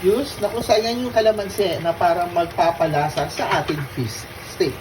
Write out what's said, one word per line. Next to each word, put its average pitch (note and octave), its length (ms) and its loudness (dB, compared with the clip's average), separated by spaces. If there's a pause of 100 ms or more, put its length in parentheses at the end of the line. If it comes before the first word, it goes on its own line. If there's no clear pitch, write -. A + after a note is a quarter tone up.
juice. A#3+ 360 2
Naku, G#3 200 -2
sayang A3+ 400 2
yung B3 160 -4
kalamansi G3+ 640 2
na E3 160 0
parang F3 400 2
magpapalasa D#3+ 960 2
sa - 320 0
ating D3+ 160 -2 (160)
fish A#2+ 320 -6 (240)
steak. E3 280 0